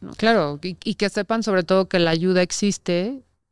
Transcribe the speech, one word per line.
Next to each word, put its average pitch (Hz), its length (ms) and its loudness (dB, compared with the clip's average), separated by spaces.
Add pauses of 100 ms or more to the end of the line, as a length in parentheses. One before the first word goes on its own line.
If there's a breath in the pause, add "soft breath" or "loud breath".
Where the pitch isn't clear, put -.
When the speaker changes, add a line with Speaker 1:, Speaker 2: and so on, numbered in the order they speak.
Speaker 1:
¿no? - 120 -14
Speaker 2:
Claro, 170 500 0
y, 180 200 -8
y 214 120 -4
que 202 140 -2
sepan 214 340 -4
sobre 190 200 0
todo 190 240 2
que 190 120 0
la 165 100 4
ayuda 180 320 2
existe. 190 800 -2 (300)